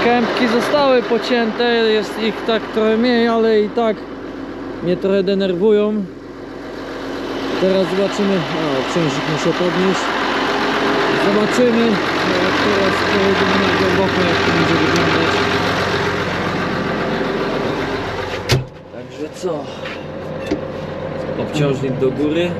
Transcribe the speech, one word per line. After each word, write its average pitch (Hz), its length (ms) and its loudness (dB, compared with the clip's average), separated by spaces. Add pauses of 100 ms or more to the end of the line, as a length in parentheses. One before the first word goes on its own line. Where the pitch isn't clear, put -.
Kępki 240 440 2
zostały 254 560 2
pocięte, 233 600 0 (100)
jest 214 500 0
ich 220 120 0 (120)
tak 226 140 2 (120)
trochę 220 240 2
mniej, 233 300 4
ale 226 340 4
i 208 80 0
tak 226 260 0 (880)
mnie 175 140 0
trochę 196 260 2
denerwują. 196 720 2 (1700)
Teraz 190 260 4 (100)
zobaczymy, 196 400 2
o, 151 500 -2
obciążnik 151 360 0 (100)
muszę 151 160 0 (100)
podnieść. 180 420 2 (1200)
Zobaczymy, 226 640 4
jak 185 680 0 (100)
teraz 196 300 2 (180)
pojedziemy 196 500 2
na 180 160 2
głęboko, 185 500 2
jak 170 160 2
to 175 120 2
będzie 165 180 2 (100)
wyglądać. 165 460 2 (3500)
Także 131 420 -10
co? 160 280 -4 (1800)
Obciążnik 135 520 -2
do 131 180 2
góry. 156 480 0